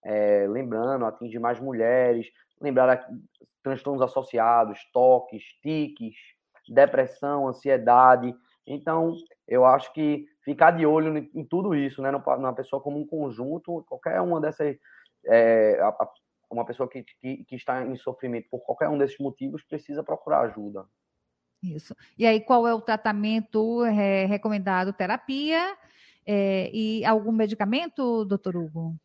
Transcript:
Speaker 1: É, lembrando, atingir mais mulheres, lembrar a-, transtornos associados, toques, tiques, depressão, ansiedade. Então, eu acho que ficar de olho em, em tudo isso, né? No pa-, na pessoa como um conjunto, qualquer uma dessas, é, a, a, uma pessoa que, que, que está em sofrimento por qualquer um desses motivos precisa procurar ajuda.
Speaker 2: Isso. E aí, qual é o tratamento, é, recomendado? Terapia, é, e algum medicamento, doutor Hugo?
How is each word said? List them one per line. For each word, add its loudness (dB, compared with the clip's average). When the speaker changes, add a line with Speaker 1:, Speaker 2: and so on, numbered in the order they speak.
Speaker 1:
É, 2
lembrando, -4
atingir -8
mais -4
mulheres, 0
lembrar 2
a-, 0
transtornos -6
associados, 0
toques, 4
tiques, -6
depressão, 2
ansiedade. 4
Então, -4
eu 4
acho 4
que -2
ficar 4
de 0
olho 2
em, -10
em -8
tudo -2
isso, -2
né? -2
No -4
pa-, 0
na -4
pessoa -6
como -8
um -8
conjunto, -8
qualquer -4
uma -2
dessas, -4
é, 6
a, 2
a, -4
uma -6
pessoa -6
que, -14
que, -10
que -16
está -6
em -8
sofrimento -8
por -10
qualquer -4
um -2
desses -2
motivos -10
precisa -10
procurar -2
ajuda. -8
Speaker 2:
Isso. -12
E 2
aí, 4
qual 2
é 2
o -2
tratamento, -2
é, 2
recomendado? -2
Terapia, -4
é, -2
e -4
algum 0
medicamento, -2
doutor -4
Hugo? -8